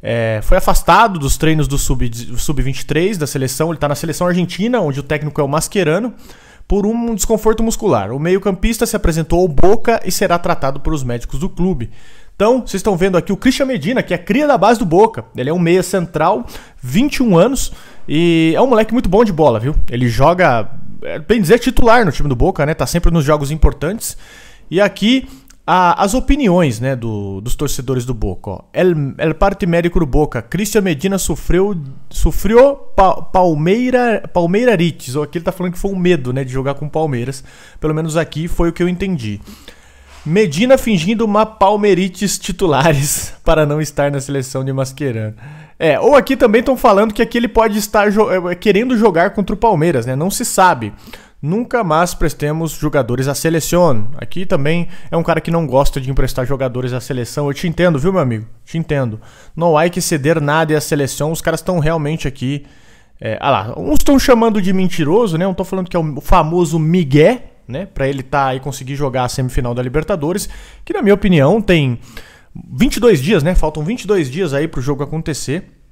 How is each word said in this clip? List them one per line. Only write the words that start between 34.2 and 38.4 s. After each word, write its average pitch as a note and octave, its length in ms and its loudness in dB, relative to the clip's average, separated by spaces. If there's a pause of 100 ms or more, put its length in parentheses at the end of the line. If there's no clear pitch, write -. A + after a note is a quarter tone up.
palmeirarites. F3 840 0
Ou D3+ 80 -2
aqui D3 140 -8
ele E3+ 60 -10
tá F#3+ 60 0
falando F3+ 220 -6
que F3 80 -8
foi G3+ 100 -2
um G3 80 -6
medo, E3+ 340 -2
né, C3+ 120 -4
de B2+ 80 -10
jogar C3+ 220 -4
com D3 120 -8
o C#3 40 -8
Palmeiras. C3+ 520 -4 (380)
Pelo D#3 120 -2
menos D#3+ 240 -4
aqui D#3+ 300 -4